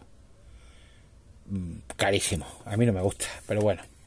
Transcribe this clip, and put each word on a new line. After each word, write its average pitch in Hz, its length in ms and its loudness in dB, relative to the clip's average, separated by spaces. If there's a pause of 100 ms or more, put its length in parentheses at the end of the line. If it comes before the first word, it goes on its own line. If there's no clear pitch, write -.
(1500)
Mm, 90 320 -6 (180)
carísimo. 98 500 0 (180)
A 101 120 -4
mí 120 100 6
no 113 60 6
me 92 80 0
gusta, 95 260 0 (200)
pero 104 140 0
bueno, 104 220 2 (240)